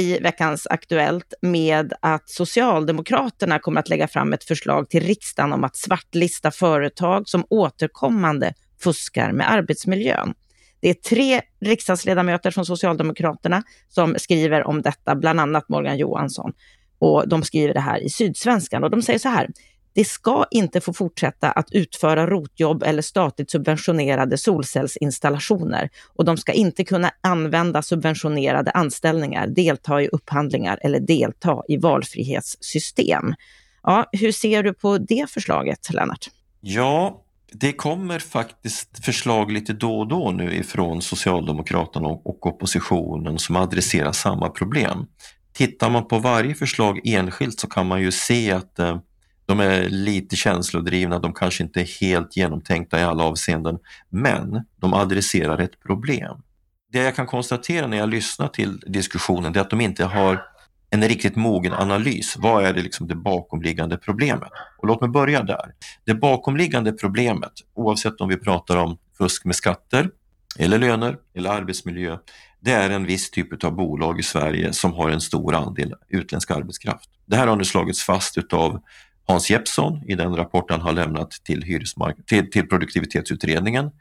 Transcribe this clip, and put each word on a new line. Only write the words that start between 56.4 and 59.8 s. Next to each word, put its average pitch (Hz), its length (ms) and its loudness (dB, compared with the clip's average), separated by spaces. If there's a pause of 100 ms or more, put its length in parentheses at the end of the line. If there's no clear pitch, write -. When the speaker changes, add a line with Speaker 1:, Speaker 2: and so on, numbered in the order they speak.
Speaker 2:
Det 127 60 -2
jag 131 180 0
kan 127 100 -4
konstatera 127 600 -4
när 107 100 -2
jag 107 120 0
lyssnar 113 400 -4
till 98 380 -4
diskussionen, 92 680 -2
det 98 60 0
är 95 60 2
att - 60 -10
de 113 100 0